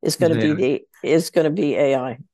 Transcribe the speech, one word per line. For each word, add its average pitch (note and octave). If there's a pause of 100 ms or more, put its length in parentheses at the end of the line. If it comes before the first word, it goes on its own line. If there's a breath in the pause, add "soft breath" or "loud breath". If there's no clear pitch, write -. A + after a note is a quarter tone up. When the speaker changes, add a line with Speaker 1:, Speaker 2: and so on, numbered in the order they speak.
Speaker 1:
is D#3
gonna E3
Speaker 2:
Yeah. D3+
Speaker 1:
be -
the, C#3 (220)
is E3
gonna D#3
be D3
A C3+
I. B2+ (140)